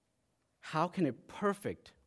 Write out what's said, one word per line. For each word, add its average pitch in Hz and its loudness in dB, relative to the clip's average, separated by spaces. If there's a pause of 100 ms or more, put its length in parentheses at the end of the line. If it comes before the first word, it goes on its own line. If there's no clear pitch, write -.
(600)
How 160 0
can 180 2
a 127 2
perfect, - -4 (140)